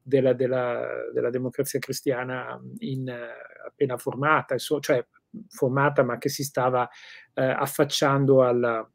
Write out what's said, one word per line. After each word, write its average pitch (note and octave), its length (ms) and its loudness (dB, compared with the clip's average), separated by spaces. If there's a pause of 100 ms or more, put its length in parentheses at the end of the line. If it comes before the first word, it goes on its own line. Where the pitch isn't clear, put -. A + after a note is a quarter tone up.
della, C3 300 2
della, B2 560 -2 (260)
della B2 160 -2
Democrazia B2+ 500 -4
Cristiana B2+ 760 -4 (220)
in, C3 300 -6
eh, A#2+ 180 -10 (400)
appena B2+ 300 -2
formata, C#3 560 0
insomma, C#3 260 -2
cioè C3+ 260 0 (440)
formata, C#3 540 2
ma A#2+ 160 0
che A2 100 -2
si - 140 -6
stava, B2+ 440 0 (460)
eh, C3 100 0
affacciando C#3 1000 4
al A#2+ 520 2